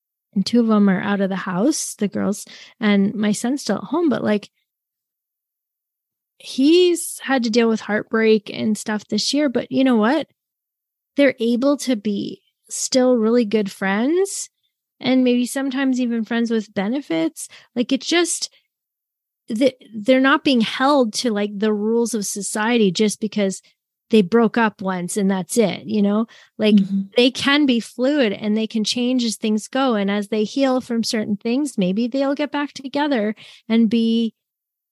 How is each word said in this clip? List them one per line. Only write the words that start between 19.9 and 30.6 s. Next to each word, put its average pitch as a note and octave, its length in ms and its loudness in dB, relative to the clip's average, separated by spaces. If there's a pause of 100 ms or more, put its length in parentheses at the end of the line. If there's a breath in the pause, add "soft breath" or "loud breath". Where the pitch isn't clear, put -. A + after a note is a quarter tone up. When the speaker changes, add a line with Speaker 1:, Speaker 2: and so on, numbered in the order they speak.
Speaker 1:
they're C4 260 2
not C#4 240 2
being C4 180 4
held C4 520 2
to, B3 180 -2
like, G#3 240 -2
the G#3+ 160 0
rules A3 420 0
of G3+ 120 -4
society G#3+ 640 0
just G#3 300 0
because G3+ 420 -2 (480 soft breath)
they A3 120 6
broke A3+ 360 2
up G#3+ 240 0
once F3+ 340 -4
and G3 140 2
that's F#3+ 260 -2
it, G#3+ 300 0
you G#3+ 160 0
know? G#3 240 2 (320 soft breath)
Like, G#3+ 180 4
Speaker 2:
Mm-hmm. G3 260 2 (140)
Speaker 1:
they B3 140 4
can C#4+ 360 2
be A#3+ 140 2
fluid B3+ 520 0
and G#3+ 240 -2
they A3 100 -2
can G#3+ 180 -4
change B3 400 -2
as A3 120 -4
things G#3+ 320 -2
go. C4 260 0
And G3 160 0
as G3+ 180 -4
they G#3+ 160 -2
heal C4 360 0